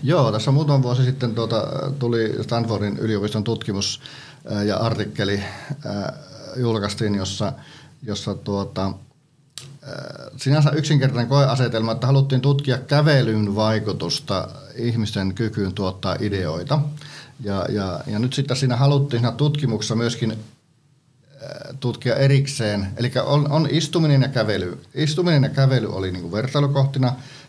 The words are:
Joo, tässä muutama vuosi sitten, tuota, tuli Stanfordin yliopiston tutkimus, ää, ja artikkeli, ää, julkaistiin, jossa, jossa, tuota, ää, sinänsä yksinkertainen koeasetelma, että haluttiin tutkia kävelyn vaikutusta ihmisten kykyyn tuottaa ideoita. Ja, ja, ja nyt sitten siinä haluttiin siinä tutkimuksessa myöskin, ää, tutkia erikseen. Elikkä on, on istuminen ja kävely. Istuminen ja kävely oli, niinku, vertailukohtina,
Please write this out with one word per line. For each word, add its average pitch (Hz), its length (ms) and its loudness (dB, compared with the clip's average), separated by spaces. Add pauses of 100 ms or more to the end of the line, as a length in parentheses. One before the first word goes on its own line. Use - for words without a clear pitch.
Joo, 131 300 4
tässä 107 180 0
muutama 143 320 4
vuosi 123 220 2
sitten, 127 300 0
tuota, 113 320 0 (320)
tuli 117 440 0
Stanfordin 107 560 -2
yliopiston 104 460 -2
tutkimus, 107 560 -4 (500)
ää, 104 120 -2
ja 104 140 0
artikkeli, 101 640 -2 (440)
ää, 101 280 -6 (440)
julkaistiin, 107 580 0
jossa, 98 380 -2 (500)
jossa, 104 320 -6
tuota, 98 480 -4
ää, 98 100 -2 (1400)
sinänsä 147 340 4
yksinkertainen 135 580 2
koeasetelma, 120 640 2
että 113 140 -2
haluttiin 135 340 4
tutkia 139 380 2
kävelyn 120 760 4
vaikutusta 104 920 0 (280)
ihmisten 110 580 -2
kykyyn 101 400 -2
tuottaa 95 460 -2
ideoita. 95 600 -2 (640)
Ja, 98 240 -2
ja, 95 380 -4
ja 104 120 -4
nyt 127 140 -2
sitten 139 240 -2
siinä 127 200 0
haluttiin 139 440 2
siinä 120 160 0
tutkimuksessa 135 580 0
myöskin, 117 360 0
ää, 107 80 -6 (1400)
tutkia 120 360 -2
erikseen. 135 720 2 (100)
Elikkä 120 260 0
on, 147 300 2
on 156 180 2
istuminen 151 520 4
ja 117 60 2
kävely. 98 500 0 (160)
Istuminen 156 480 2
ja 113 60 2
kävely 127 440 2
oli, 95 200 -2
niinku, 87 200 -8
vertailukohtina, 135 800 0 (360)